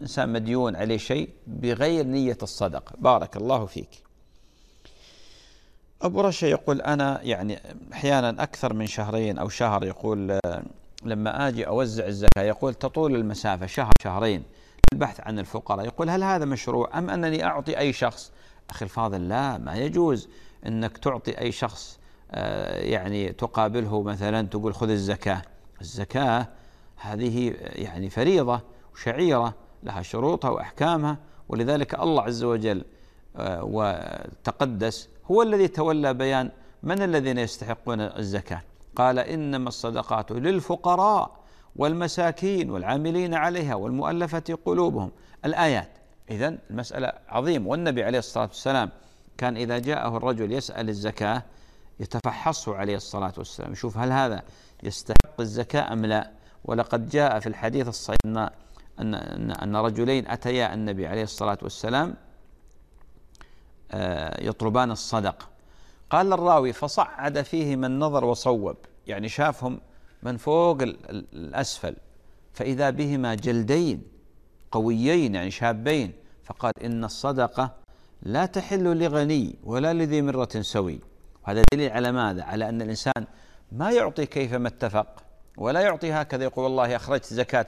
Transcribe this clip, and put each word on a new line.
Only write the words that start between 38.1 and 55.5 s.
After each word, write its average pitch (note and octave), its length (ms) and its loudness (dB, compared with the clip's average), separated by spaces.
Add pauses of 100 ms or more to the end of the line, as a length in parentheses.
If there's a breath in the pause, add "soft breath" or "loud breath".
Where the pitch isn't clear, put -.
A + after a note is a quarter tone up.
قال: B2+ 240 4
"إنما C#3 480 -4
الصدقات A#2 640 -4
للفقراء F3+ 1000 2 (440 soft breath)
والمساكين E3+ 960 0
والعاملين D#3 600 -2
عليها D#3+ 420 0
والمؤلفة D#3+ 920 -4
قلوبهم". E3+ 460 0 (340 loud breath)
الآيات. D#3 440 0 (420)
إذن B2+ 260 -2 (120)
المسألة B2 440 -6 (160)
عظيمة، B2 400 0
والنبي C3+ 340 0
عليه A#2+ 160 2
الصلاة A2+ 260 -2
والسلام C3 440 -2 (480 soft breath)
كان B2 200 -2
إذا A#2+ 220 -2
جاءه A#2+ 380 -2
الرجل A2+ 340 0
يسأل A#2 380 -4
الزكاة G#2+ 540 -2 (560 soft breath)
يتفحصه A#2 760 -4
عليه G2+ 200 -2
الصلاة G2 420 -6
والسلام، - 340 -12
يشوف G#2 260 -6
هل B2+ 140 0
هذا C3 320 0 (400 loud breath)
يستحق - 560 6
الزكاة A#2 540 -2